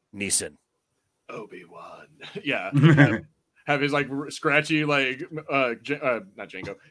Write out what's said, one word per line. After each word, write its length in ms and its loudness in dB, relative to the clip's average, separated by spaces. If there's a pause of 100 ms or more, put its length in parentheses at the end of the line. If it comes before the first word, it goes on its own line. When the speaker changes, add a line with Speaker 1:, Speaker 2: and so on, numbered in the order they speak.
(160)
Speaker 1:
Neeson. 400 -4 (760)
Speaker 2:
Obi-Wan. 800 -18 (120)
<laughs> 240 -14
Yeah. 280 -4
Speaker 3:
<laughs> 240 8
Speaker 2:
Have, 300 4 (420)
have 140 0
his, 120 0
like, 160 0
r-, 200 -8
scratchy, 560 0
like, 380 0 (260)
uh, 320 0
J-, 200 -6
uh, 200 0 (140)
not 140 -14
Jango, 260 -10 (160)